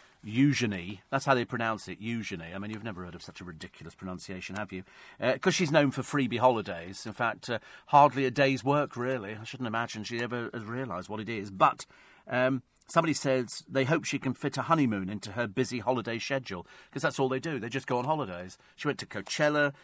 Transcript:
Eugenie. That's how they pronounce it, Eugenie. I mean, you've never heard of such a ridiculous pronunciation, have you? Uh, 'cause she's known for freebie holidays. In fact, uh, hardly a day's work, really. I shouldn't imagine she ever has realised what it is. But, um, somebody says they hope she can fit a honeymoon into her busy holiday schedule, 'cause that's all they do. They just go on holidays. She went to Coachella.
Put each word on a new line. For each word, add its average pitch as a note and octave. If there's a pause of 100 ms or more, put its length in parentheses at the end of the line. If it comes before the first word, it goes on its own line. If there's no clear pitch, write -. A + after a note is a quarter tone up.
(240)
Eugenie. G#2+
That's C3+
how C#3
they A#2+
pronounce A2+
it, F#2
Eugenie. G2
I G2
mean, G2+
you've G#2+
never F#2+
heard E2+
of E2+
such -
a -
ridiculous D#2+
pronunciation, F#2
have G#2
you? F#2 (360)
Uh, B2
'cause F#3
she's D#3+
known D3
for B2+
freebie B2+
holidays. G2
In G#2+
fact, -
uh, A#2 (300)
hardly C#3
a B2+
day's C3+
work, C#3
really. A#2+
I G#2+
shouldn't B2
imagine A2+
she A2+
ever A#2+
has A2+
realised A2+
what G#2
it G#2+
is. G#2
But, G2 (400)
um, B2+ (280)
somebody E3
says C3
they C3+
hope D3
she -
can C3
fit C#3
a C3
honeymoon A#2
into G#2
her A#2+
busy B2
holiday A#2
schedule, A2+ (260)
'cause C#3
that's D3
all C3+
they C3
do. D#3
They G#2+
just C3
go B2
on B2
holidays. F#2+ (180)
She -
went C3+
to -
Coachella. D3 (100)